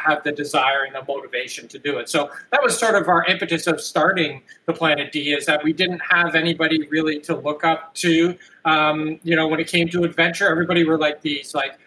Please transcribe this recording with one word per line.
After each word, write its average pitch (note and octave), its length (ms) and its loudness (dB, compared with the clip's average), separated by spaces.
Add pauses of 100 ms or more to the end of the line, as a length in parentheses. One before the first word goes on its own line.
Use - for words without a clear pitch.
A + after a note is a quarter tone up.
have D3+ 220 0
the D3 80 -4
desire C#3 540 0
and C3+ 100 -10
the C3+ 160 -10
motivation B2+ 560 -8
to C3+ 120 -18
do C#3 180 -4
it. A#2 100 -8
So D3 220 -2 (220)
that C#4+ 120 4
was A#3 160 2
sort A3 160 4
of F#3 140 2
our E3+ 160 4
impetus F3 420 -2
of D#3+ 140 0
starting D#3+ 600 0 (260)
the E3 60 2
Planet D3+ 380 -2
D, D3 220 -2
is C#3+ 140 -2
that D3+ 140 2
we D#3 120 0
didn't F3+ 280 -2 (100)
have E3+ 240 2
anybody D#3+ 520 0
really D#3 340 0
to E3 140 -4
look D3 300 -4
up D#3+ 300 0
to. F3 420 2 (260)
Um, D#3 600 0
you E3 120 0
know, D#3+ 120 2
when D#3 120 0
it E3+ 80 -4
came E3+ 220 0
to F3 140 0
adventure, E3+ 460 2
everybody E3+ 360 2
were D#3+ 140 2
like D3+ 240 -2
these, C#3+ 320 -6
like, C#3 320 -4